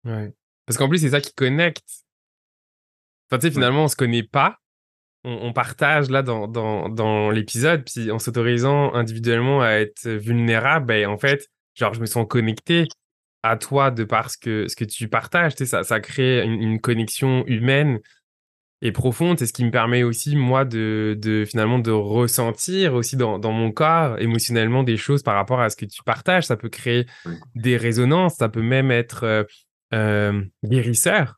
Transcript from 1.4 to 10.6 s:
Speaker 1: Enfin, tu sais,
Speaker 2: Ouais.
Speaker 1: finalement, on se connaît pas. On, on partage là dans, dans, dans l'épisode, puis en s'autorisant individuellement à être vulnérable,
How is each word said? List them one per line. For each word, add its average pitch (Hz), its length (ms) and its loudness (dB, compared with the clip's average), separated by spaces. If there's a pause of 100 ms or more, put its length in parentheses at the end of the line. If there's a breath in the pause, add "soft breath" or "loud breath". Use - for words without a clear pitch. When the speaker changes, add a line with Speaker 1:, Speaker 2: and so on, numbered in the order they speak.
Speaker 1:
Enfin, 131 100 0
tu 117 40 0
sais, 170 60 0
Speaker 2:
Ouais. 139 60 0
Speaker 1:
finalement, 135 300 4
on 147 40 2
se - 80 -2
connaît 117 260 0
pas. 147 360 0 (640)
On, 123 100 -10 (160)
on 113 40 -6
partage 143 560 0
là 135 140 2
dans, 110 260 -2
dans, 110 400 -4
dans 107 420 0
l'épisode, 120 540 0
puis 113 260 -6
en 113 80 -4
s'autorisant 123 760 0
individuellement 117 680 0
à 113 120 4
être 107 360 -2
vulnérable, 117 760 2